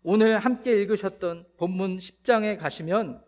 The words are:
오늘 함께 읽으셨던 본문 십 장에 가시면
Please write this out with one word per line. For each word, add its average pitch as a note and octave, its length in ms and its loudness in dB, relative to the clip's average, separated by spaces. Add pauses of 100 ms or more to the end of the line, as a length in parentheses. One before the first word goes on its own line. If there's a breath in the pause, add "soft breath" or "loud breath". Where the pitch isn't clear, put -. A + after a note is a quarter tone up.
오늘 A3 360 4
함께 A#3+ 420 0
읽으셨던 F#3 640 -4 (140)
본문 F#3 400 -2
십 - 260 -18
장에 G#3+ 320 2
가시면 E3 720 -4